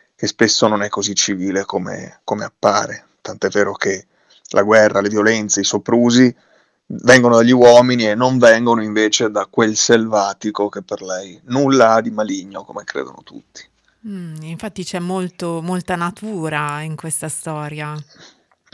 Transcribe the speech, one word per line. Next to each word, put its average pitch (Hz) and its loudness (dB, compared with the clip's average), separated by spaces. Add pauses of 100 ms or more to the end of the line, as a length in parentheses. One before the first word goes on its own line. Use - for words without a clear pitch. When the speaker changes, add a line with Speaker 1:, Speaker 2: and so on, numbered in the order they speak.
(160)
Speaker 1:
che - -6
spesso - 2
non 107 0
è 104 -6
così 101 -6
civile 95 -4
come, 95 -10
come 107 -6
appare. - -2 (140)
Tant'è 95 -6
vero 98 -2
che 98 -6 (420)
la - 0
guerra, 107 4
le 104 -2
violenze, 107 0
i 95 -2
soprusi 120 2 (540)
vengono 123 4
dagli 117 4
uomini 123 6
e 104 0
non 127 0
vengono 117 6
invece 107 0
da 101 -4
quel 110 0
selvatico 104 0
che 101 -12
per 104 -10
lei 92 -10
nulla 127 4
ha 113 4
di 117 -4
maligno, 98 -8
come - -14
credono 65 -12
tutti. - -20 (400)
Speaker 2:
Mm, 175 -12
infatti 165 -12
c'è 180 -8
molto, 175 -6
molta 180 -6
natura 160 -6
in 156 -10
questa 156 -10
storia. 151 -10 (800)